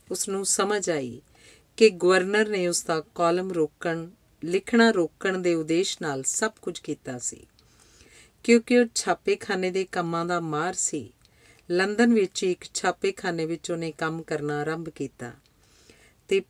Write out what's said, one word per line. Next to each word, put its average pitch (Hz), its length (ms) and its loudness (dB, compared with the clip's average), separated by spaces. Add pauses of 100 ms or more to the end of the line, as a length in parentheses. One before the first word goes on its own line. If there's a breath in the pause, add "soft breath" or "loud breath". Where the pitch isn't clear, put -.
(120)
ਉਸ - 180 -6
ਨੂੰ 196 160 -4
ਸਮਝ 202 440 -2
ਆਈ 131 320 -4 (560 soft breath)
ਕਿ 220 120 10
ਗਵਰਨਰ 185 580 2
ਨੇ 190 200 -2
ਉਸ 170 160 -2
ਦਾ 160 200 -2 (120)
ਕਾਲਮ 180 360 0
ਰੋਕਣ, 165 560 -2 (360)
ਲਿਖਣਾ 220 480 4
ਰੋਕਣ 185 460 -2
ਦੇ 180 160 0
ਉਦੇਸ਼ 165 480 -2
ਨਾਲ 139 220 -6
ਸਭ - 280 -2 (100)
ਕੁਝ - 180 -10
ਕੀਤਾ 131 400 -10
ਸੀ। - 280 -12 (960 soft breath)
ਕਿਉਂਕਿ 233 360 4
ਉਹ 240 60 6 (100)
ਛਾਪੇਖਾਨੇ 190 760 -2
ਦੇ 185 200 -2
ਕੰਮਾਂ 170 340 -2
ਦਾ 175 140 -2
ਮਾਹਰ 165 340 -2
ਸੀ, - 400 -4 (580 soft breath)
ਲੰਦਨ 208 420 4
ਵਿੱਚ 196 300 0
ਇੱਕ 180 300 -2
ਛਾਪੇਖਾਨੇ 180 720 -2
ਵਿੱਚ 165 260 -6
ਉਹਨੇ 165 200 -4
ਕੰਮ 160 320 -6
ਕਰਨਾ 147 380 -4
ਆਰੰਭ 160 280 -6
ਕੀਤਾ 127 420 -10 (960 soft breath)
ਤੇ 196 220 2